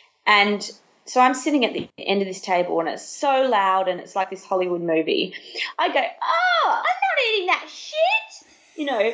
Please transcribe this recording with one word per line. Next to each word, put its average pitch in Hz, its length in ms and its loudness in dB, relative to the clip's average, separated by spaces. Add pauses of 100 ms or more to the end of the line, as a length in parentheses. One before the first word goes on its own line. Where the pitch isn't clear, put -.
(280)
And 208 440 2 (360)
so - 140 2
I'm 254 140 6
sitting 277 300 0
at - 80 0
the - 160 -6 (100)
end 202 220 0
of 196 80 -2
this 185 120 -10
table, 175 400 0
and 160 80 -2
it's - 180 -8
so 269 420 0
loud, 190 400 2
and 180 100 -2
it's - 160 -14
like 190 140 -2
this 185 160 -12
Hollywood 180 380 -2
movie. 165 520 0 (440)
I 349 100 0
go, 269 120 0
"Oh, 659 680 0
I'm 906 160 0
not 659 500 0
eating 370 120 -2
that 311 220 -2
shit." 831 800 -2 (280)
You 302 80 -6
know, 233 300 0